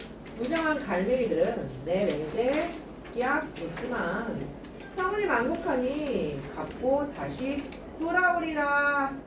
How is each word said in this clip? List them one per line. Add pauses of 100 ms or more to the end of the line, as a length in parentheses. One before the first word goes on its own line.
(380)
무정한
갈매기들은 (160)
내
맹세 (420)
기약 (120)
묻지만 (500)
성은이
만국하니 (160)
갚고
다시 (360)
돌아오리라 (140)